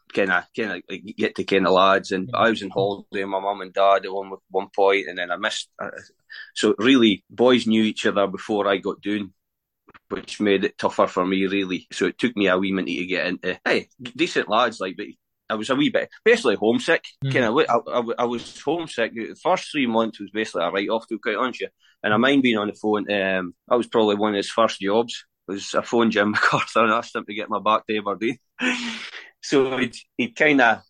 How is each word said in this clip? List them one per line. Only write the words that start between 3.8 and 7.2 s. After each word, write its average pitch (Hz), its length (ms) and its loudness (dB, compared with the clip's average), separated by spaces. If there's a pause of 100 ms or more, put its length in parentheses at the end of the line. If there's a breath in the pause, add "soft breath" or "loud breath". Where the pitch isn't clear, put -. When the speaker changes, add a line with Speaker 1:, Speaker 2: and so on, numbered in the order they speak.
Speaker 1:
at 95 80 -8
one, 98 180 -6 (200)
one 95 260 -4
point, 98 320 4
and 92 100 -8
then 90 140 -6
I 87 40 -2
missed. 107 340 -6 (120)
Uh, - 80 -8 (640 loud breath)
so 107 240 2
really, 113 500 4